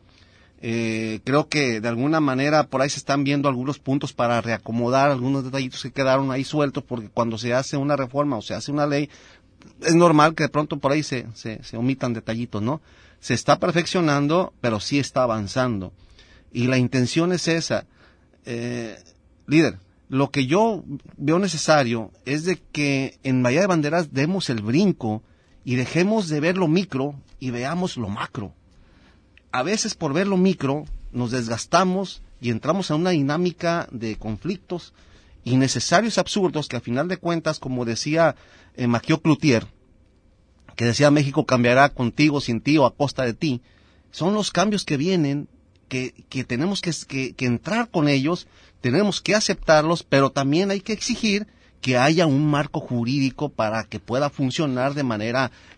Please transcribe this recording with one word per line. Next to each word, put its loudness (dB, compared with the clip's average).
Eh, -4
creo 0
que 0
de -4
alguna 0
manera 2
por -2
ahí 0
se -6
están -2
viendo 0
algunos -4
puntos -2
para 0
reacomodar 0
algunos 0
detallitos -6
que -8
quedaron 2
ahí -2
sueltos, -2
porque -8
cuando -2
se -2
hace -2
una 0
reforma -2
o -6
se -8
hace -8
una 0
ley, 0
es 4
normal 8
que 0
de 0
pronto -4
por 0
ahí 2
se, -6
se, -10
se -12
omitan -2
detallitos, -6
¿no? -4
Se -2
está 2
perfeccionando, 0
pero 0
sí -2
está 0
avanzando. -2
Y -2
la 2
intención 2
es -2
esa. -2
Eh, -8
líder, 4
lo 0
que 0
yo 2
veo 2
necesario 2
es -4
de -2
que -2
en 2
Bahía 4
de 4
Banderas 0
demos -2
el -2
brinco 0
y -2
dejemos 0
de -2
ver 0
lo 2
micro 0
y -6
veamos -4
lo -4
macro. -8
A -2
veces -4
por -4
ver 0
lo 0
micro 0
nos -4
desgastamos -2
y -2
entramos -2
a 0
una 0
dinámica 0
de -6
conflictos -8
innecesarios, 2
absurdos, -2
que -8
a -4
final -4
de -4
cuentas, -4
como -4
decía, 0
eh, -2
Maquio 2
Cloutier, 4
que -2
decía, 4
"México 2
cambiará 6
contigo, 0
sin -4
ti 2
o 6
a 2
costa -2
de -2
ti", -2
son -2
los -2
cambios 0
que -2
vienen, 0
que, -6
que -6
tenemos -2
que, -4
que, -6
que -4
entrar -2
con 0
ellos, 0
tenemos 2
que 0
aceptarlos, 2
pero 4
también 0
hay -2
que -6
exigir -2
que 0
haya 6
un 4
marco 0
jurídico -2
para -2
que -12
pueda -2
funcionar -2
de -4
manera -2